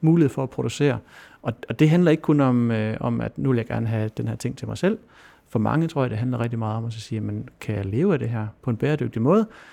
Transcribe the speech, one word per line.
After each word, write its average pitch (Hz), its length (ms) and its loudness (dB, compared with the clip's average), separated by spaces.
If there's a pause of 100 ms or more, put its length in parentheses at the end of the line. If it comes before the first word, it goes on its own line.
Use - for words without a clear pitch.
mulighed 160 300 6
for 135 120 -4
at 127 80 -4
producere. 123 480 0 (440)
Og, 127 100 -4 (160)
og 120 100 -6
det 156 120 6
handler 175 200 6
ikke 160 120 2
kun 151 180 2
om, 123 300 4
øh, 110 300 -2
om, 117 200 -2
at 113 180 -6
nu 139 100 -2
vil 127 80 2
jeg 117 100 0
gerne 117 200 -2
have 110 300 -2
den 117 120 -4
her 113 80 -4
ting 123 220 -8
til 113 100 -8
mig 110 100 -6
selv. 208 200 0 (500)
For 120 100 -2
mange 127 300 2
tror 143 140 -2
jeg, 123 80 0
det 107 80 -4
handler 123 220 -2
rigtig 117 180 -2
meget 110 180 -4
om 113 80 -6
at 113 80 -6
så 110 80 -12
sige, - 160 -8
"Jamen, 107 320 -6 (120)
kan 107 160 -6
jeg 101 80 -4
leve 135 280 0
af 135 60 0
det 120 100 -4
her 110 180 -4 (160)
på 127 80 -4
en 110 60 0
bæredygtig 120 460 -2
måde?" 202 240 4 (260)